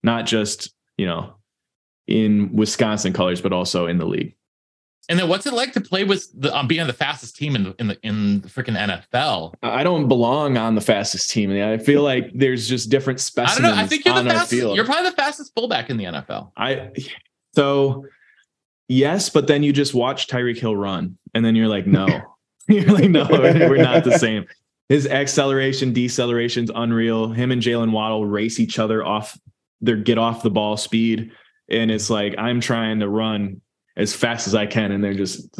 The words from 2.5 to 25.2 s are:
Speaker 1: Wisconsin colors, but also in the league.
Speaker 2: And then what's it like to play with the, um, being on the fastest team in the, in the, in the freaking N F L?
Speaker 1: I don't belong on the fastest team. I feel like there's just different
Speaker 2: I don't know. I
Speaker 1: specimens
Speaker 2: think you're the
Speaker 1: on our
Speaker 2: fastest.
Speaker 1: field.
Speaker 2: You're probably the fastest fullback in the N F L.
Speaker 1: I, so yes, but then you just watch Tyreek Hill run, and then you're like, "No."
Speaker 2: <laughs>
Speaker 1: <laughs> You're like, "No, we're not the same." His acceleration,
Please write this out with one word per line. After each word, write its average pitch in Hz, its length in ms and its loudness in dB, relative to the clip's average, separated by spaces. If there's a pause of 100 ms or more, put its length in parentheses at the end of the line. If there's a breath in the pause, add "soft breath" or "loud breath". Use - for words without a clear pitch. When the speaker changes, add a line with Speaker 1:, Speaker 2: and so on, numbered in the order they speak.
Speaker 1:
Wisconsin 107 600 -2
colors, 90 280 -2
but 95 120 -2
also 90 320 -2
in 87 140 -2
the 80 80 -2
league. - 280 -6 (720)
Speaker 2:
And 170 120 0
then 180 80 0
what's 190 200 0
it 269 60 -4
like 247 200 -2
to 214 80 0
play 190 220 -2
with 196 240 0 (120)
the, 139 160 -2
um, 139 120 -2
being 165 140 0
on 160 60 -2
the 120 60 -4
fastest 139 420 -6
team 143 200 -4
in 107 80 0
the, 95 160 -6
in 113 80 -4
the, 101 140 -6
in 104 400 0
the - 60 -18
freaking 120 280 -6
N 98 140 -2
F - 240 -8
L? 107 480 -2
Speaker 1:
I 120 220 -2
don't 160 240 0
belong 127 500 2
on 113 180 0
the 104 60 0
fastest - 500 0
team. 101 200 0
I 104 260 0
feel 143 260 4
like 127 300 0
there's 127 340 0
just 117 220 -4
different 135 380 0 (100)
Speaker 2:
I 120 80 0
don't 202 160 2
know. 233 80 6
I 208 160 2
Speaker 1:
specimens 196 40 -8
Speaker 2:
think 302 160 -2
you're 359 100 6
the 381 40 4
Speaker 1:
on 370 80 0
our - 60 2
Speaker 2:
fastest. 339 260 0
Speaker 1:
field. 214 160 0
Speaker 2:
You're 208 100 2
probably 330 240 0
the 359 60 -6
fastest 294 400 -4
fullback 226 360 -4
in 120 60 -4
the 104 80 -4
N 87 100 -8
F 69 140 -10
L. - 280 -10
Speaker 1:
I, 127 320 -2 (680 loud breath)
so 139 500 2 (840 loud breath)
yes, 143 420 2
but 151 180 4
then 147 160 4
you 143 100 2
just 139 200 0
watch 127 340 -2
Tyreek 123 320 -2
Hill 110 160 -2
run, 95 420 -4 (160)
and 113 120 0
then 113 100 4
you're 113 120 4
like, 98 200 0
"No." 147 200 4
Speaker 2:
<laughs> - 420 -6
Speaker 1:
<laughs> - 180 -16
You're 202 180 6
like, 202 240 6
"No, 151 200 4
we're 160 480 6
not 127 260 6
the 127 160 4
same." 110 260 0 (440 loud breath)
His 139 180 4
acceleration, 135 840 0